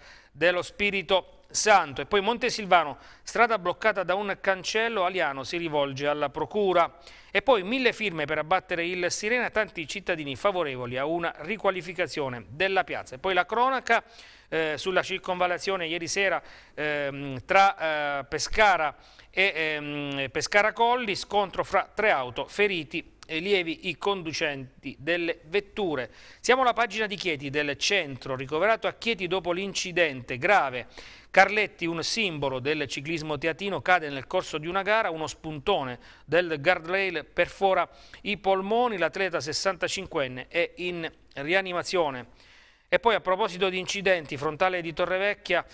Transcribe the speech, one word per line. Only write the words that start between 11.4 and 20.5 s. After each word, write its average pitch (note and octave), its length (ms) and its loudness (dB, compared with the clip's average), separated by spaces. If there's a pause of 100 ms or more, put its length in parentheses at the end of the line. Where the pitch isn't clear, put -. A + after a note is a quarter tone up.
riqualificazione E3 1080 -4
della F3+ 340 0
piazza. C3 320 -8
E B2+ 40 -18
poi F#3+ 160 -2
la F3 100 4
cronaca, A#3 580 0 (460)
eh, D#3 280 -2
sulla F#3 260 0
circonvallazione F3+ 840 -2
ieri E3 200 -4
sera, F3+ 340 0 (320)
ehm, C#3 720 -4
tra, D#3+ 760 4
eh, C3+ 60 -8
Pescara D#3+ 680 2 (360)
e, F#3+ 240 2
ehm, D3 760 -4
Pescara G3+ 440 2